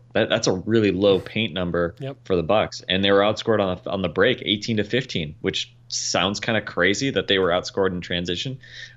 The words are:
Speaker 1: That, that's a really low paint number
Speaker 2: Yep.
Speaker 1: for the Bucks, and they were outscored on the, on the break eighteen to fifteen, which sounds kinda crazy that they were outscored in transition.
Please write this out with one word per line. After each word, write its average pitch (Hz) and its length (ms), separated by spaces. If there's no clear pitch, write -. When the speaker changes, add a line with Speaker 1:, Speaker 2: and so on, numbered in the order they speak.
Speaker 1:
That, 110 160
that's 110 180
a 113 60
really 104 380
low 95 300
paint 110 340
number 87 460
Speaker 2:
Yep. 135 240
Speaker 1:
for 95 120
the 85 60
Bucks, 90 460
and 92 160
they 98 60
were 98 100
outscored 107 400
on 92 220
the, - 80
on 98 120
the 92 60
break 107 360
eighteen 107 340
to 101 60
fifteen, 87 560
which - 320
sounds - 520
kinda 110 200
crazy 101 500
that 98 180
they 98 100
were 92 120
outscored 92 420
in 90 80
transition. 90 580